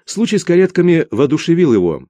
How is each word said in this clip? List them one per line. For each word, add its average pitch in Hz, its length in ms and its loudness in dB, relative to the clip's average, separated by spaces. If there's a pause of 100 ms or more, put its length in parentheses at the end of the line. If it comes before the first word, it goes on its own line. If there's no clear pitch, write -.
Случай 214 340 -4
с - 60 -8
каретками 175 680 0
воодушевил 151 640 0
его. 85 360 -2